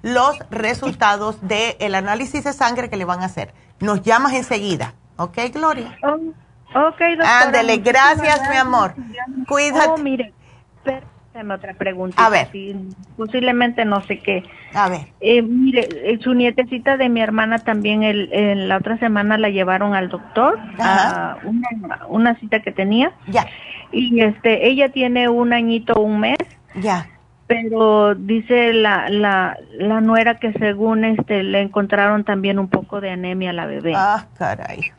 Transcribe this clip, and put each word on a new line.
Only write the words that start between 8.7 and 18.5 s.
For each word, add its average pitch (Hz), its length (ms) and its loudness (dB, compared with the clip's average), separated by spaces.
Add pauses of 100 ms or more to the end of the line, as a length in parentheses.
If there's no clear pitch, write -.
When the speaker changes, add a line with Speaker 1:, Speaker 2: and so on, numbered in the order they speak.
Speaker 1:
Cuídate. 294 400 2
Speaker 2:
Oh, 320 100 2
mire, 262 340 -4 (520)
permíteme 240 680 -10
otra 190 200 -14
preguntita, 185 500 0
Speaker 1:
A 226 40 6
ver. 170 240 2
Speaker 2:
sí, 196 360 -12 (280)
posiblemente 240 680 0
no 202 180 0
sé - 180 -8
qué. 185 240 -4 (300)
Speaker 1:
A 202 140 2
ver. 165 200 -6 (120)
Speaker 2:
Eh, 233 220 4
mire, 247 480 2
eh, 170 320 -2
su 254 120 0
nietecita 247 640 0
de 262 120 2
mi 233 120 2
hermana 220 380 0
también 214 460 0
el, 208 280 0
el, 202 360 0